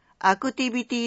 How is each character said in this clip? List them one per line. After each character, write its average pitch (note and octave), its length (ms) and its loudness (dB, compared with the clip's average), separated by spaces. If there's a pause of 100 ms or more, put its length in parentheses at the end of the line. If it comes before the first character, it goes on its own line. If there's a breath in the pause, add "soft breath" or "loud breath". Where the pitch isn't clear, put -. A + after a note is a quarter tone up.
(180)
ア F#3+ 200 2
ク C4 160 -4
テ B3+ 140 -2
ィ A#3+ 40 -2
ビ A#3+ 140 -4
テ B3+ 100 -4 (120)